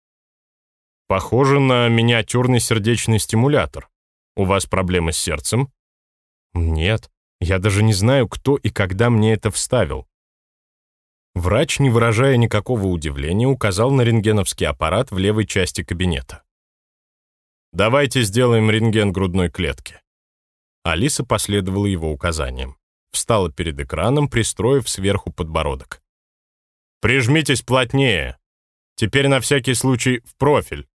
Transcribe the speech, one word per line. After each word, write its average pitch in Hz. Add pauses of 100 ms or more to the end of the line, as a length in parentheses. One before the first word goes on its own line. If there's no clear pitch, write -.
(1080)
«Похоже 131
на 127
миниатюрный 117
сердечный 110
стимулятор. 113 (480)
У 98
вас 95
проблемы 90
с -
сердцем?» 107 (840)
«Нет, 82 (300)
я 92
даже 101
не 110
знаю, 110
кто -
и 113
когда 98
мне 110
это 104
вставил». 78 (1300)
Врач, 98
не 139
выражая 117
никакого 110
удивления, 80
указал 113
на 135
рентгеновский 107
аппарат 80
в 95
левой 104
части -
кабинета. 87 (1300)
«Давайте 123
сделаем 110
рентген 107
грудной 90
клетки». - (840)
Алиса 107
последовала 101
его 82
указаниям. 67 (340)
Встала 98
перед 78
экраном, 113
пристроив 117
сверху 98
подбородок. 80 (1000)
«Прижмитесь 135
плотнее! 123 (560)
Теперь 131
на 139
всякий 131
случай 127
в -
профиль». 120 (120)